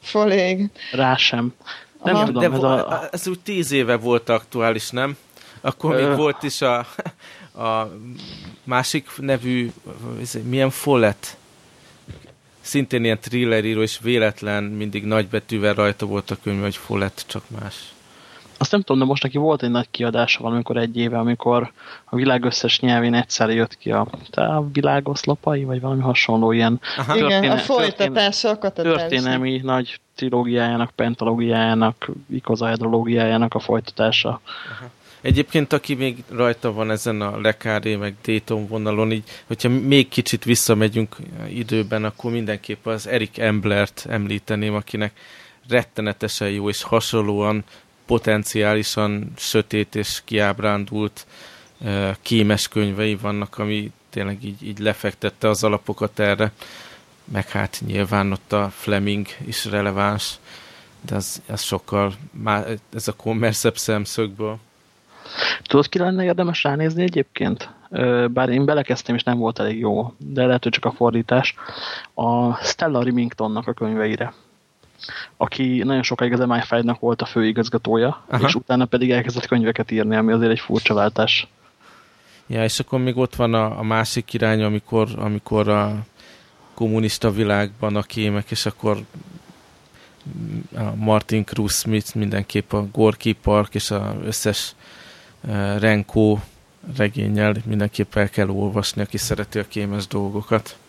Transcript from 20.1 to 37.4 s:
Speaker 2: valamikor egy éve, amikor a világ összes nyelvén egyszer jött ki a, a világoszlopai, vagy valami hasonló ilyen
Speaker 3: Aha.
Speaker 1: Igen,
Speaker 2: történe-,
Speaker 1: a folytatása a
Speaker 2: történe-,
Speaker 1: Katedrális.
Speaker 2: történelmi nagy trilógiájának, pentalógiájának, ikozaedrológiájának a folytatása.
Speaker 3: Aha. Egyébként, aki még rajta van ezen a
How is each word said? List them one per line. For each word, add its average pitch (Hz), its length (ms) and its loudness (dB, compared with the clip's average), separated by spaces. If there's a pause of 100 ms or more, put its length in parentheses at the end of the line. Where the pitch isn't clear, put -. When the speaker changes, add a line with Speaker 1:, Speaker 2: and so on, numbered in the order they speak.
Speaker 2:
valamikor 117 340 -2
egy 117 200 -2
éve, 117 220 0
amikor 120 540 2 (320)
a - 120 -4
világ 127 280 2
összes - 360 0
nyelvén 120 340 4
egyszer 120 360 2
jött 113 280 0
ki - 140 -4
a, 107 140 2 (240)
a 151 420 0
világoszlopai, 143 920 0
vagy 131 160 -4
valami 135 200 -2
hasonló 113 520 2
ilyen 117 280 4 (160)
Speaker 3:
Aha. 135 200 0
Speaker 1:
Igen, 151 120 4
Speaker 2:
történe-, 196 260 4
Speaker 1:
a - 40 0
folytatása 208 880 0
a 214 40 2
Speaker 2:
történe-, 208 200 -2
Speaker 1:
Katedrális. 165 280 0
Speaker 2:
történelmi 131 640 0
nagy 127 360 -2 (140)
trilógiájának, 120 760 0
pentalógiájának, 113 1200 0 (200)
ikozaedrológiájának 113 1200 0
a 117 40 0
folytatása. 110 680 0
Speaker 3:
Aha. 120 600 -10 (300)
Egyébként, 143 520 2
aki 147 220 0
még 123 360 -4
rajta 120 420 2
van 110 180 -2
ezen 107 300 -2
a 104 200 -4